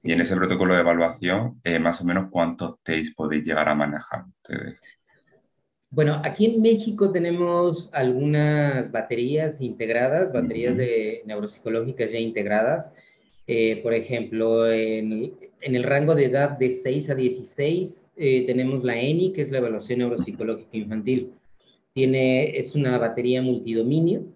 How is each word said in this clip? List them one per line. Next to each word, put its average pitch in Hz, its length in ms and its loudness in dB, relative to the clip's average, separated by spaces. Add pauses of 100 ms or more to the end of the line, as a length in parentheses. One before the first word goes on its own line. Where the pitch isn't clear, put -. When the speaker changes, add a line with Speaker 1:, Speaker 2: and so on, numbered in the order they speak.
Speaker 1:
Sí. 82 80 -6
Speaker 2:
Y - 40 2
en 87 80 2
ese 87 140 2
protocolo 90 380 2
de 87 80 6
evaluación, 85 800 0
eh, 85 160 0
más 82 220 0
o 87 40 -6
menos, 92 240 0
¿cuántos 85 540 -2
test 80 320 -2
podéis 76 300 -2
llegar 76 240 2
a 76 60 2
manejar 73 500 -4
ustedes? - 560 -12 (1080)
Speaker 1:
Bueno, 151 360 0
aquí 208 220 2
en 226 140 2
México 208 500 2
tenemos 175 840 0
algunas 143 960 2
baterías 135 720 -2
integradas, 123 720 0
baterías 120 380 0
Speaker 2:
Ujú. 127 100 0
Speaker 1:
de 113 440 0
neuropsicológicas 113 880 -4
ya 113 80 -2
integradas. 110 720 0 (560)
Eh, 113 360 2
por 117 100 0
ejemplo, 113 760 0
en, 110 680 -2 (260)
en 127 140 -2
el 123 80 0
rango 147 320 2
de 139 100 4
edad 139 320 0
de 127 140 2
seis 135 380 -4
a 135 60 -2
dieciséis, 143 1000 -4
eh, 131 280 2
tenemos 127 380 0
la 117 140 0
eni, 165 340 0
que 165 120 -4
es 139 80 -6
la 135 80 -2
evaluación 117 400 -2
neuropsicológica 113 760 -4
infantil. 110 560 -4 (640)
Tiene, 131 640 2
es 135 180 -6
una 127 220 2
batería 123 440 0
multidominio 127 840 0 (120)